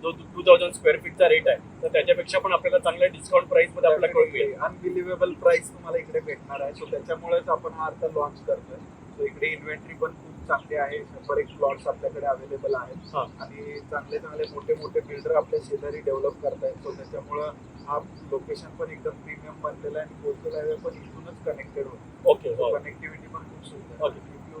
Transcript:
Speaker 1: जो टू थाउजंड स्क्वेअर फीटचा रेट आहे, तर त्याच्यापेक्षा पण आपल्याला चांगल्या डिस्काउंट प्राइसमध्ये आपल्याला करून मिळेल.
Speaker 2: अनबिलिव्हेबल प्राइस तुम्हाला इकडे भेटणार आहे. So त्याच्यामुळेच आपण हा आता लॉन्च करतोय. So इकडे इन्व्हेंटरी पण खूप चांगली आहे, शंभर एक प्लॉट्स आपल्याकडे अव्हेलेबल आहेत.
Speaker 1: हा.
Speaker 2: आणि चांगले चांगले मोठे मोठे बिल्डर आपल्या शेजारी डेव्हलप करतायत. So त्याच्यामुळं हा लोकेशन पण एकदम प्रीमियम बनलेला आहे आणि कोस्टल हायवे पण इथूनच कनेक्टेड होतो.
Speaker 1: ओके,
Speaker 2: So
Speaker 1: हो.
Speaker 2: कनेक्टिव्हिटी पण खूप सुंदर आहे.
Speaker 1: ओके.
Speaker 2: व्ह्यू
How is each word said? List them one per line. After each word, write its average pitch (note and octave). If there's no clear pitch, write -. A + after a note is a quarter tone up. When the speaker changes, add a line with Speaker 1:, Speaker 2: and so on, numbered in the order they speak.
Speaker 1:
जो E3
टू E3+
थाउजंड F3
स्क्वेअर D3+
फीटचा -
रेट D#3+
आहे, -
तर D#3+
त्याच्यापेक्षा E3+
पण F#3
आपल्याला F3
चांगल्या F3
डिस्काउंट -
प्राइसमध्ये E3
आपल्याला -
करून D#3
मिळेल. -
Speaker 2:
अनबिलिव्हेबल F3+
प्राइस E3+
तुम्हाला E3
इकडे D#3
भेटणार C#3+
आहे. C#3+
So D3+
त्याच्यामुळेच E3+
आपण D3
हा D#3+
आता D#3
लॉन्च D3+
करतोय. -
So C#3+
इकडे -
इन्व्हेंटरी D#3
पण D#3+
खूप -
चांगली -
आहे, C#3+
शंभर -
एक C#3
प्लॉट्स -
आपल्याकडे C#3
अव्हेलेबल C#3
आहेत. -
Speaker 1:
हा. C#3
Speaker 2:
आणि -
चांगले -
चांगले -
मोठे -
मोठे -
बिल्डर D3
आपल्या -
शेजारी C#3+
डेव्हलप C#3
करतायत. C3+
So C3
त्याच्यामुळं D3
हा D3
लोकेशन -
पण D#3
एकदम D#3
प्रीमियम -
बनलेला -
आहे D#5
आणि -
कोस्टल A#4
हायवे A4+
पण B4
इथूनच -
कनेक्टेड -
होतो. -
Speaker 1:
ओके, -
Speaker 2:
So -
Speaker 1:
हो. A#2+
Speaker 2:
कनेक्टिव्हिटी -
पण -
खूप -
सुंदर -
आहे. -
Speaker 1:
ओके. -
Speaker 2:
व्ह्यू -